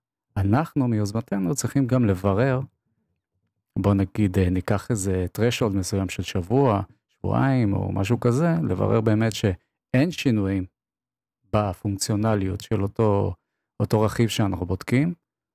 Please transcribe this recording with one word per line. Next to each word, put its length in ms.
אנחנו 500
מיוזמתנו 680
צריכים 320
גם 180
לברר, 540
בוא 140
נגיד, 460
אה, 100
ניקח 420
איזה 340
threshold 360
מסוים 360
של 140
שבוע, 580
שבועיים, 640
או 180
משהו 280
כזה, 360
לברר 320
באמת 320
שאין 800
שינויים 540
בפונקציונליות 1080
של 220
אותו, 520
אותו 220
רכיב 280
שאנחנו 360
בודקים, 480